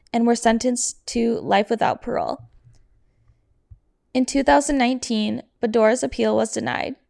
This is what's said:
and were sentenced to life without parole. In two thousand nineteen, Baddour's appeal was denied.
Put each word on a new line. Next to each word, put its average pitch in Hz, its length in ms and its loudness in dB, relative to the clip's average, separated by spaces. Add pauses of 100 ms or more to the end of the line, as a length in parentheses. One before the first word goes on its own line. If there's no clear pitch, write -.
(140)
and 233 120 2
were 233 120 4
sentenced 240 720 -2
to 233 320 -2
life 202 300 0
without - 320 -2
parole. - 420 -4 (1700)
In 254 120 2
two 277 180 -2
thousand 285 340 4
nineteen, 233 680 -2 (180)
Baddour's 226 420 2
appeal 220 320 0
was 220 160 0
denied. - 440 -6 (140)